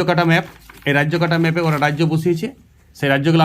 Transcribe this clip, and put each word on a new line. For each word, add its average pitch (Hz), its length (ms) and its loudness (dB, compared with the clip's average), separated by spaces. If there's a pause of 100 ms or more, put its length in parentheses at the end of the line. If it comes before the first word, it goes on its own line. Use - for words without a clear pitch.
কাটা 175 200 2
ম্যাপ, 170 200 2 (400)
এই 143 80 0
রাজ্য 147 260 0
কাটা 170 180 0
ম্যাপে 165 300 0
ওরা 151 180 0
রাজ্য 151 160 -2 (120)
বসিয়েছে, 165 340 -2 (500)
সেই 143 120 -2
রাজ্যগুলো 151 360 2